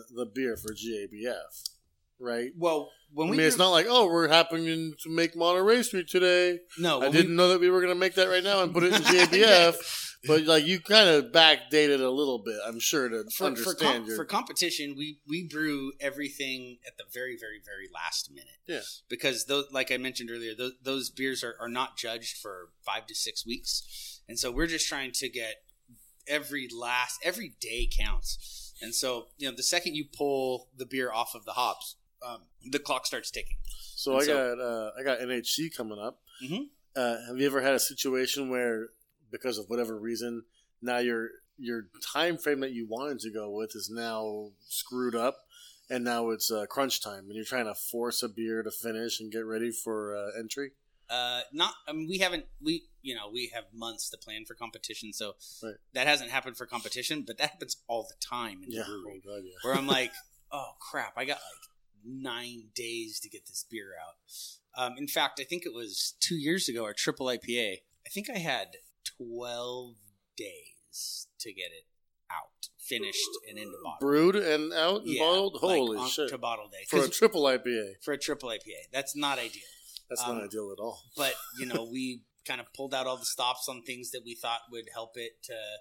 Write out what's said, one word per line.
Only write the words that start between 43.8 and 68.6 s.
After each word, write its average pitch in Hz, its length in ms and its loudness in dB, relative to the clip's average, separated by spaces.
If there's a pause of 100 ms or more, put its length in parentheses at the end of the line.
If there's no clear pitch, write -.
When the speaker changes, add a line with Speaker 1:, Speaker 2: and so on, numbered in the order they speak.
Speaker 1:
now 110 560 -6 (180)
screwed 123 460 -4
up, 117 240 0 (500)
and 127 160 -2
now 117 280 0
it's, 110 200 -2
uh, 107 160 -2
crunch 135 360 -2
time, 98 240 -12
and 104 80 -12
you're 110 100 -8
trying 123 200 -2
to 104 100 -6
force 117 480 -4
a 123 40 -2
beer 113 360 -4
to 107 80 -8
finish 113 480 -6
and 110 120 -12
get 113 140 -6
ready 110 240 -2
for, 107 480 -4
uh, 101 220 -8
entry? 131 320 -8 (400)
Speaker 2:
Uh, 123 300 -4 (120)
not, 170 220 0 (120)
I 151 60 -8
mean, 156 160 -6
we 190 80 -4
haven't, 180 280 0 (140)
we, 156 260 -2 (180)
you 131 100 -6
know, 107 180 -10
we 117 220 -8
have 113 180 -10
months 113 380 -10
to - 80 -14
plan 110 280 -14
for 113 100 -18
competition, 110 580 -12
so 104 220 -8 (260)
Speaker 1:
Right. 110 140 -12 (180)
Speaker 2:
that 131 140 0
hasn't 135 240 0
happened 127 260 -4
for 123 80 -12
competition, 123 600 -6
but 113 120 -12
that - 140 -4
happens - 260 -10 (100)
all 117 220 -4
the - 100 -20
time 110 440 -8
in 92 80 -14
Speaker 1:
Yeah. 110 100 -6
Speaker 2:
the 104 60 -6
brewery, 98 360 -12
Speaker 1:
Oh, 98 60 -18
God, 101 160 -12
yeah. 92 60 -18 (100)
Speaker 2:
where 127 140 0
I'm 135 120 0
Speaker 1:
<laughs> 139 80 4
Speaker 2:
like, 127 160 0 (400)
"Oh, 131 280 -10
crap, 117 380 -6
I 127 80 -4
got, 143 120 -4
like, - 320 -18 (340)
nine 120 680 -10
days 117 460 -8
to 107 100 -14
get - 160 -20
this - 240 -10
beer 101 240 -12 (100)
out." 80 120 -20 (600)
Um, 123 220 -6
in 143 100 -10
fact, 143 320 -2
I 135 40 -6
think 175 240 -8
it 127 60 -10
was 110 460 -8
two - 160 -2
years 165 320 -2
ago, 117 160 -4
our 107 120 -6
triple 143 320 -4
I 123 100 0
P 120 220 -4
A, 101 240 -4 (240)
I - 20 -18
think 208 180 -8
I 240 120 -8
had 131 380 -6 (400)